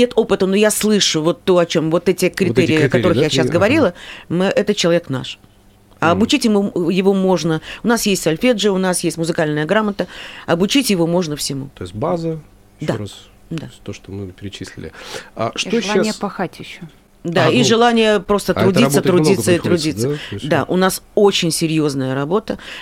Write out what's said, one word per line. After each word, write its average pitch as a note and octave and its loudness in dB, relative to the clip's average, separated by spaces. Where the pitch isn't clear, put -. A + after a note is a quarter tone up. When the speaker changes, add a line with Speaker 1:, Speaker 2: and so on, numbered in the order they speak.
Speaker 1:
нет - -14
опыта, G3 2
но F#3+ 2
я G#3+ 4
слышу G3+ 2
вот E3 0
то, F#3 4
о E3+ 4
чем, D#3+ 0
вот F3 2
эти F3+ 0
Speaker 2:
Вот F3 0
эти - -20
Speaker 1:
критерии, E3+ 2
о D#3 4
Speaker 2:
критерии, C#3+ 4
Speaker 1:
которых B2+ 2
Speaker 2:
да, C#3 4
Speaker 1:
я D#3 2
щас D#3+ 0
Speaker 2:
ага. D#3+ 0
Speaker 1:
говорила, G3+ 2
мы, F3 0
это G3+ 0
человек E3+ 0
наш. C3 -8
А D3+ 4
Speaker 2:
Мгм. F3 4
Speaker 1:
обучить A#3 2
ему, G3+ 0
его F#3 2
можно. F3 0
У - -2
нас A3+ 0
есть F#3+ 0
сольфеджио, G3+ 0
у F#3 0
нас F#3 -2
есть D#3+ -2
музыкальная D#3 -2
грамота. G3+ -2
Обучить G3 0
его E3+ 2
можно E3+ -2
всему. C#3 -8
Speaker 2:
То - -14
есть F#2 -12
база, E3 -4
еще D#3 -4
Speaker 1:
Да. A2 -6
Speaker 2:
раз, G2+ -10
Speaker 1:
Да. D#3+ -10
Speaker 2:
то, G2+ -12
что - -18
мы G2 -10
перечислили. - -14
А A2 -4
Speaker 3:
И - -8
Speaker 2:
что F#3+ -2
Speaker 3:
желание G3+ 0
Speaker 2:
щас - -12
Speaker 3:
пахать F#3+ -8
еще. - -18
Speaker 1:
Да, E3+ 0
Speaker 2:
А, - 2
Speaker 1:
и - 2
Speaker 2:
ну, B3 4
Speaker 1:
желание A3+ 4
просто F#3+ 0
Speaker 2:
а F3 -4
это G3 0
Speaker 1:
трудиться, G3 4
Speaker 2:
работать - -6
много F3 4
Speaker 1:
трудиться E3+ 2
и E3+ 4
Speaker 2:
приходится, E3 0
Speaker 1:
трудиться. A#2+ 0
Speaker 2:
да? D3 -6
То G#2 -8
есть C3 -8
Speaker 1:
Да, D3 0
у F3 -2
нас F#3 0
очень G3 4
серьезная D3 -2
работа. D#3+ -4